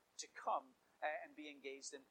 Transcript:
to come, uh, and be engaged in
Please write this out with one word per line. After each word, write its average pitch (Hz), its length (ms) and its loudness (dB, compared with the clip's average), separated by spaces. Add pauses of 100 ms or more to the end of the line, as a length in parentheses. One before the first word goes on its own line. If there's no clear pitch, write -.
(220)
to - 160 -10
come, 208 400 2 (240)
uh, 147 80 6 (160)
and 143 80 -14
be 151 160 -6
engaged 135 400 -6
in 135 200 -8